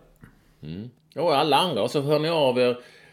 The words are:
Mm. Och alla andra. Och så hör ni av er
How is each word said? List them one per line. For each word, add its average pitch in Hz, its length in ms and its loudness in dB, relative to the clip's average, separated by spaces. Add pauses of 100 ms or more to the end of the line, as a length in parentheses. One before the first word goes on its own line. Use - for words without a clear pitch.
(640)
Mm. 92 260 -12 (260)
Och 156 200 0
alla 143 220 2
andra. 156 260 0
Och 117 80 -2
så 147 100 -2
hör 147 180 0
ni 156 100 -2
av 135 300 2
er 123 180 2 (360)